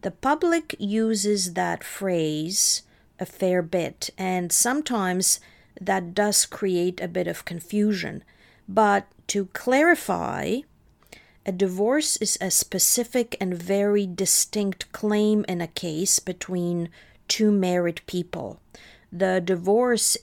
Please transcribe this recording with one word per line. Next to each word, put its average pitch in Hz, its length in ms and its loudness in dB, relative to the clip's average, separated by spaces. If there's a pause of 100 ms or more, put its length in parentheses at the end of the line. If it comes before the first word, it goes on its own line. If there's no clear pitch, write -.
The 190 100 -4
public 320 680 0
uses 208 760 0
that 175 280 -2
phrase 165 1000 0 (360)
a 185 60 -4
fair 180 360 0
bit, 170 560 -4
and 185 340 -2
sometimes 226 880 0 (380)
that 185 340 -2
does 208 320 2
create 180 560 -2
a 180 80 -6
bit 175 180 -2
of 170 160 -8
confusion. 202 800 -2 (440)
But 202 400 4 (200)
to 202 200 -2
clarify, 254 1120 0 (840)
a 196 60 -4
divorce 202 680 0
is - 220 -2
a 185 100 -4
specific - 920 0
and 180 200 -4
very 202 460 2
distinct 190 840 -2
claim 214 560 2
in 180 100 -2
a 170 80 -4
case 165 520 -2
between 175 680 -4 (400)
two 214 240 4
married 180 560 2
people. 170 540 -8 (500)
The 185 320 0
divorce 202 800 2